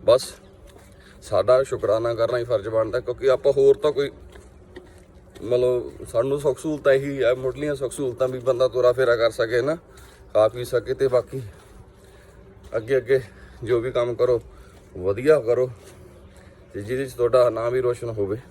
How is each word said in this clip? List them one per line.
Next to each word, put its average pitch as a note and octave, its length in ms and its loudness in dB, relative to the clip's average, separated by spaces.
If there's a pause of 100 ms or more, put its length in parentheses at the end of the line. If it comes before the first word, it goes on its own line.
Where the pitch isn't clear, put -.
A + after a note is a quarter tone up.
ਬਸ B2 300 2 (880)
ਸਾਡਾ G#2+ 400 2
ਸ਼ੁਕਰਾਨਾ A#2 520 -2
ਕਰਨਾ A2+ 240 -2
ਹੀ A#2+ 60 -4
ਫਰਜ਼ A2 240 -2
ਬਣਦਾ, A2 320 -2
ਕਿਉਂਕਿ B2 300 -2
ਆਪਾਂ C3 220 2
ਹੋਰ C3+ 240 6
ਤਾਂ D3+ 160 0
ਕੋਈ, C#3 180 -2 (1300)
ਮਤਲਬ B2 640 -2
ਸਾਨੂੰ C3+ 340 -2
ਸੁੱਖ C#3 180 -2
ਸਹੂਲਤਾਂ D3+ 340 0
ਇਹੀ C#3 300 0
ਆ, A#2 120 2
ਮੁੱਢਲੀਆਂ C3 400 -4
ਸੁੱਖ C3 180 -6
ਸਹੂਲਤਾਂ B2+ 360 -4
ਵੀ C3 100 -6
ਬੰਦਾ B2+ 300 0
ਤੁਰਾ B2 240 4
ਫੇਰਾ A#2+ 240 2
ਕਰ A2+ 140 2
ਸਕੇ A#2 320 -2
ਨਾ, D3 120 -2 (600)
ਖਾ G#2+ 140 4
ਪੀ B2 160 -6
ਸਕੇ। B2 300 -2
ਤੇ C3+ 140 0
ਬਾਕੀ B2+ 340 -2 (1300)
ਅੱਗੇ A#2 200 0
ਅੱਗੇ C3 240 2 (440)
ਜੋ A#2+ 160 2
ਵੀ B2+ 100 -6
ਕੰਮ A#2+ 240 -2
ਕਰੋ B2 260 2 (560)
ਵਧੀਆ A2+ 440 2
ਕਰੋ, A#2+ 300 0 (1040)
ਤੇ G2+ 80 -10
ਜਿਹਦੇ B2+ 240 -4
'ਚ B2+ 60 -14
ਤੁਹਾਡਾ B2 380 4
ਨਾਮ A#2 220 -4
ਵੀ B2+ 80 0
ਰੋਸ਼ਨ A#2+ 300 -4
ਹੋਵੇ। G#2 260 -4 (140)